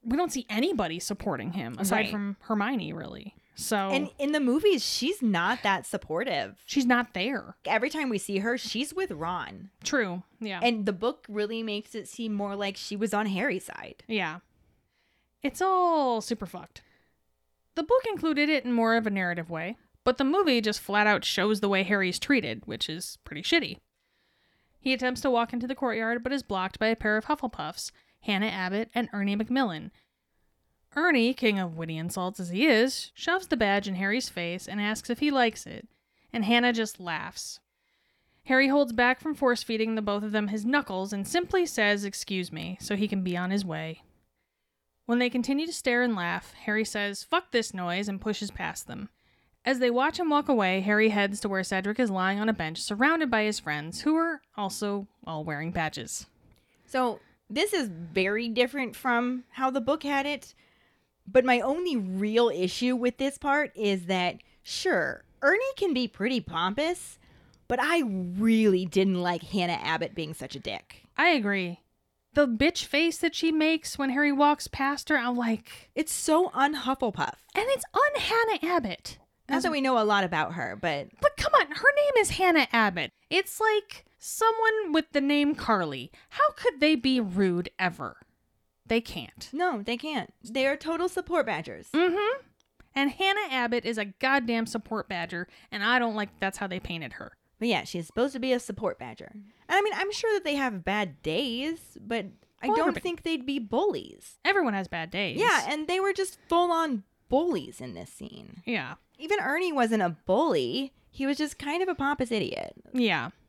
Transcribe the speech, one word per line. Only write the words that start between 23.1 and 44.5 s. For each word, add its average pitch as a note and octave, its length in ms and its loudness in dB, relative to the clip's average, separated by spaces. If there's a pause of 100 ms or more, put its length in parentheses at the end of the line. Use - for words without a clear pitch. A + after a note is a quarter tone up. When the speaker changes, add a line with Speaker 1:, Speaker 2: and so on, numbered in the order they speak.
Speaker 1:
pretty D#3 180 -12
shitty. E4 360 0 (1000)
He C4 120 0
attempts B3+ 300 -2
to C#4 80 2
walk A#3 220 2
into A#3+ 140 -4
the C4 80 -4
courtyard, A#3 480 -2
but B3+ 100 -4
is C#4 100 -2
blocked F#3+ 360 -4
by A3 100 2
a A3+ 80 2
pair G#3+ 200 0
of A3 100 -2
Hufflepuffs, A3 640 -4 (320)
Hannah G#3 260 0
Abbott G3 460 -4
and A#3 200 -2
Ernie G3+ 220 0
Macmillan. A3 560 -2 (1040)
Ernie, C#4 360 4
king G#3+ 260 2
of F3 180 -4
witty D#3+ 200 -6
insults F3+ 440 -4
as F3+ 100 -6
he G3+ 160 2
is, B3+ 480 2
shoves F#4 320 -2
the D4+ 100 -2
badge G3+ 300 2
in F#3+ 80 -4
Harry's G3 340 -2
face F3 380 -6
and G#3 140 -6
asks G#3+ 280 -4
if A#3+ 120 -2
he D4 100 2
likes B3 360 2
it, - 200 -14 (460)
and A#3 120 -2
Hannah A#3+ 280 4
just A3+ 260 -2
laughs. - 640 -8 (840)
Harry C4 240 4
holds C#4 240 4
back B3 280 2
from D#4 140 -4
force-feeding A3+ 600 0
the A3 80 -2
both G#3 220 -2
of G#3+ 80 -4
them G#3 160 0
his G#3 180 -4
knuckles G#3 460 0
and G3 140 -4
simply F4+ 380 2
says, G#3 400 2
"Excuse F#3+ 460 -6
me," E3 300 -8
so - 160 -4
he G3+ 100 2
can G3 160 0
be F3+ 140 -2
on F3+ 140 -2
his G3+ 140 0
way. D#3+ 380 -8 (1040)